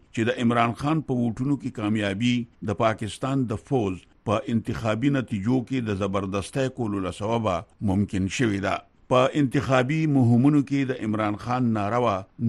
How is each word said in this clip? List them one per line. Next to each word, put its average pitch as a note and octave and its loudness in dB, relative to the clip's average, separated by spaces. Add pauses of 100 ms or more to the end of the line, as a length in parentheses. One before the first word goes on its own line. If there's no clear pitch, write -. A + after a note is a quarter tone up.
(140)
چې A#2+ -2
د B2 -2
عمران A#2 2
خان D3+ -2
په B2+ 0
ووټونو B2+ -2
کې C3 -4 (120)
کامیابي G#2+ 0 (340)
د G#2 -2
پاکستان A2+ -2
د G#2 -6
فوز G2+ -2 (220)
په G#2+ 2
انتخابي A#2 0
نتیجو A#2 0
کې A#2+ -2
د G2 -2
زبردستۍ G2+ -2
کولو G2+ -4
له F2 -8
سببه G#2+ 0 (300)
ممکن F#2+ 0
شوې G2+ 0
ده. F2+ -4 (300)
په C3 4
انتخابي C3 2 (140)
مهمونو C3 6
کې C#3 -2
د B2+ -6
عمران G#2+ -2
خان B2 -2
ناروا A2 0 (360)